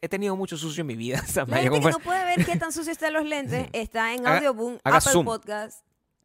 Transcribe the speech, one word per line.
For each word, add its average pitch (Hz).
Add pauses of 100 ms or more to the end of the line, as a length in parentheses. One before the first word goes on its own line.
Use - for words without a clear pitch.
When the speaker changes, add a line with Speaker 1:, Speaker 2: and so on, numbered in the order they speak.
Speaker 1:
he 170
tenido 196
mucho 185
sucio 156
en 151
mi 113
vida, 120
<laughs> -
Samaya, 120
Speaker 2:
La 135
gente 131
que -
Speaker 1:
¿cómo 156
es? 160
Speaker 2:
no -
puede 370
ver 349
qué 339
tan 330
sucio 320
están 311
los 311
lentes 269
Speaker 1:
<laughs> -
Sí. -
Speaker 2:
está 226
en 247
Speaker 1:
Haga, -
Speaker 2:
Audioboom, 240
Speaker 1:
haga -
Speaker 2:
Apple 277
Speaker 1:
zoom. 175
Speaker 2:
Podcast 220 (380)